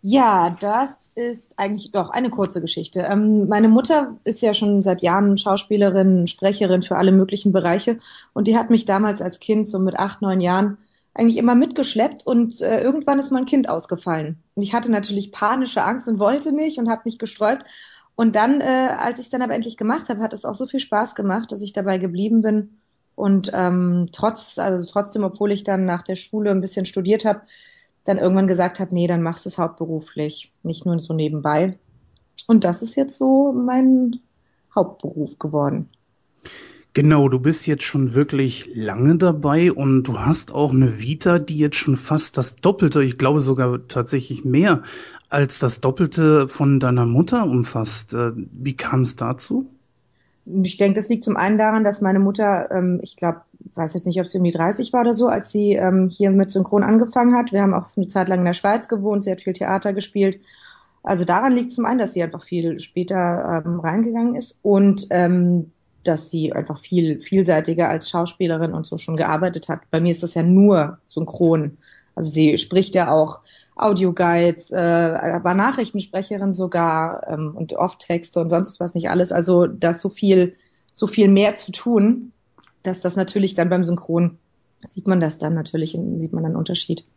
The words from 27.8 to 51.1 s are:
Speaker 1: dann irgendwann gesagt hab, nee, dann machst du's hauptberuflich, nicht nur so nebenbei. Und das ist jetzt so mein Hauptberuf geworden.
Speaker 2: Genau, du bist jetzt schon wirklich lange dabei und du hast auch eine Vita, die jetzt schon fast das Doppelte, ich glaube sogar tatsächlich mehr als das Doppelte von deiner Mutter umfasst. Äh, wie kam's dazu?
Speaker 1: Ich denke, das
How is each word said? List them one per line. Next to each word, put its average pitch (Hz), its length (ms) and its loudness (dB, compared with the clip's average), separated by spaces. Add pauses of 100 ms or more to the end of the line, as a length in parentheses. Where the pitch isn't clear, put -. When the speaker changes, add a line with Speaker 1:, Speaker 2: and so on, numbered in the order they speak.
Speaker 1:
dann 196 120 0
irgendwann 190 300 2
gesagt 180 340 0
hab, 185 120 -6
nee, 175 140 0
dann 170 160 0
machst 165 220 -6
du's 190 140 -8
hauptberuflich, 160 1040 -6
nicht 165 240 -8
nur 170 120 0
so 165 140 -8
nebenbei. 151 680 -2 (680)
Und 226 180 4
das 175 160 0
ist 226 160 -8
jetzt 269 220 -2
so 269 340 4
mein 254 680 2 (540)
Hauptberuf - 640 -4
geworden. 147 520 -4 (1040)
Speaker 2:
Genau, 147 340 6
du 131 100 2
bist 156 280 0
jetzt 151 160 -2
schon 131 320 -2
wirklich 139 600 0
lange 117 420 2
dabei 160 540 2
und 135 340 2
du 123 140 -4
hast 135 320 -2
auch 147 200 0
eine 127 280 4
Vita, 156 400 0
die 151 200 -6
jetzt 147 180 0
schon 131 220 0
fast - 400 -4
das - 180 -4
Doppelte, 180 460 2
ich 127 160 -2
glaube 143 240 2
sogar 127 440 0
tatsächlich 127 600 -4
mehr 151 360 2 (460)
als 143 300 0
das 120 240 -2
Doppelte 151 640 4
von 139 320 2
deiner 123 240 2
Mutter 165 400 2
umfasst. 120 720 -2
Äh, 117 200 -2
wie 127 440 -10
kam's 131 360 0
dazu? 127 560 -6 (760)
Speaker 1:
Ich 185 320 -2
denke, 202 200 2
das 214 120 -4